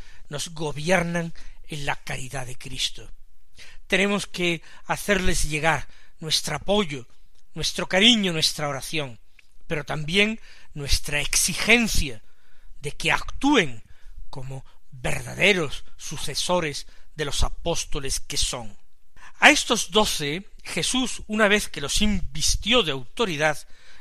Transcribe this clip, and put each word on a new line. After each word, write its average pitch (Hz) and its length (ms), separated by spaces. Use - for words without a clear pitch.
nos 147 220
gobiernan 165 840
en 151 180
la 143 100
caridad 131 500
de 123 120
Cristo. 127 520
Tenemos 196 400
que 170 340
hacerles 185 600
llegar 151 420
nuestro 156 380
apoyo, 151 500
nuestro 165 340
cariño, 202 460
nuestra 151 340
oración, 135 520
pero 151 180
también 185 540
nuestra 143 480
exigencia 185 1000
de 143 100
que - 200
actúen 156 720
como 131 360
verdaderos 147 920
sucesores 151 920
de 151 80
los 143 200
apóstoles - 760
que - 160
son. 120 420
A 240 100
estos 254 420
doce, 170 540
Jesús, - 640
una 214 200
vez 202 220
que - 100
los - 220
invistió 202 840
de 156 80
autoridad, 151 720